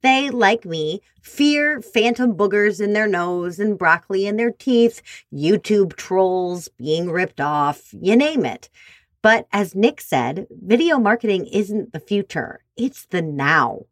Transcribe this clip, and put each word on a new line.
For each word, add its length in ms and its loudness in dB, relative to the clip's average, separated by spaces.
They, 280 2
like 340 2
me, 380 -6
fear 600 0
phantom 520 0
boogers 460 0
in 140 0
their 120 0
nose 540 -4
and 180 0
broccoli 500 0
in 100 -4
their 120 0
teeth, 520 2
YouTube 640 0
trolls, 720 -2
being 420 -4
ripped 300 -4
off, 500 -2
you 240 0
name 300 2
it. 240 -10
But 300 4
as 240 -2
Nick 240 2
said, 520 -4
video 480 0
marketing 480 0
isn't 440 -4
the 80 -10
future, 640 -6
it's 300 -6
the 140 -4
now. 720 0